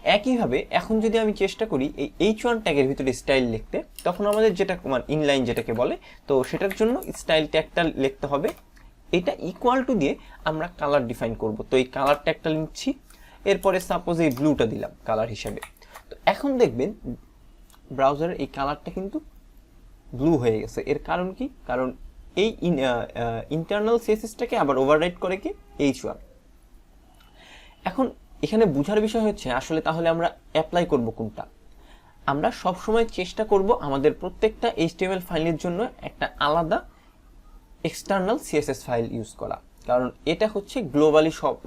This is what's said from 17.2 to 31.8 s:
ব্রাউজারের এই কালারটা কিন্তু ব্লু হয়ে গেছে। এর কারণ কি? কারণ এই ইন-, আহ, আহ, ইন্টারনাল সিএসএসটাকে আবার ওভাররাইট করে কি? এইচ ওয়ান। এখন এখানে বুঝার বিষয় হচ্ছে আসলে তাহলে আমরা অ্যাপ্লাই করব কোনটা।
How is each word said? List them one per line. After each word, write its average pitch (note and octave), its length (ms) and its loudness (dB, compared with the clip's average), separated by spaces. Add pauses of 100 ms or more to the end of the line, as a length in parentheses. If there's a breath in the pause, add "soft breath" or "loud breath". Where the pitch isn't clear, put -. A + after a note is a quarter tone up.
ব্রাউজারের C#3+ 440 0
এই C3+ 120 -4
কালারটা C#3+ 440 -6
কিন্তু G3 280 -6 (920)
ব্লু C#3+ 240 2
হয়ে A2+ 220 2
গেছে। A2 220 -6
এর - 180 -2
কারণ F3+ 340 -4
কি? C4 160 -6 (180)
কারণ B2+ 260 -2 (420)
এই G#3+ 260 0
ইন-, E3 180 2
আহ, C3+ 80 0
আহ, A#2 640 -4
ইন্টারনাল G#3 500 0
সিএসএসটাকে A3 580 -2
আবার C#3 200 2
ওভাররাইট D#3 420 4
করে F#3+ 180 -2
কি? E4+ 160 -8 (260)
এইচ C#3 260 0
ওয়ান। - 120 -8 (1700 loud breath)
এখন - 280 -2 (300)
এখানে A3 240 4
বুঝার G3 360 2
বিষয় A3 200 0
হচ্ছে G#3 300 0
আসলে D#3+ 300 -2
তাহলে E3 280 0
আমরা E3 280 0 (160)
অ্যাপ্লাই D#3+ 320 2
করব A#2 260 0
কোনটা। - 340 -8 (800 soft breath)